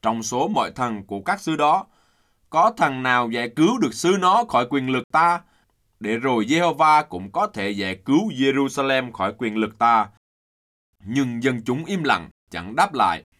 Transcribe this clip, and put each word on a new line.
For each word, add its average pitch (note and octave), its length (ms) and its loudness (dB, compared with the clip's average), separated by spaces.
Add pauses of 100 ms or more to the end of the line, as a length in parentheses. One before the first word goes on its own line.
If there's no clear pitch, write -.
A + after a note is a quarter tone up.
Trong A2+ 200 -2
số B2+ 260 -2
mọi B2+ 220 -2
thần A2+ 360 -6
của G2+ 140 -8
các F#3 200 -4
xứ D#3+ 160 -4
đó, D3+ 300 2 (640)
có G#3 260 4
thần C#3 260 0
nào B2 280 2
giải A#2+ 260 -2
cứu G3 220 4
được C3+ 160 0
xứ F3+ 260 2
nó F#3+ 240 4
khỏi B2 260 0
quyền C3 200 -2
lực B2+ 220 0
ta? E3+ 280 2 (600)
Để G#2+ 160 -2
rồi A#2 320 0
Giê-hô-va D#3 540 4
cũng F#2+ 300 -10
có G3 140 -2
thể G2+ 240 -6
giải F#2+ 340 -4
cứu F3+ 260 2
Jerusalem C3+ 840 0
khỏi G2 260 -4
quyền A2 180 -4
lực A2 220 -2
ta. A2+ 300 2 (960)
Nhưng A#2+ 380 -2
dân B2+ 220 0
chúng B2+ 200 -4
im F3+ 180 -4
lặng, G2 280 -2 (200)
chẳng F2 260 -8
đáp E3+ 180 2
lại, G#2+ 300 0 (160)